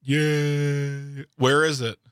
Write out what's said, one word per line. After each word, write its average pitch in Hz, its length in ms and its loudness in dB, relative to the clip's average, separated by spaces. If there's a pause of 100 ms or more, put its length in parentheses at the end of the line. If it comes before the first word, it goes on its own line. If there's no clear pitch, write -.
Yeah. 143 1200 -2 (140)
Where 135 260 4
is 151 180 0
it? 113 160 -6 (140)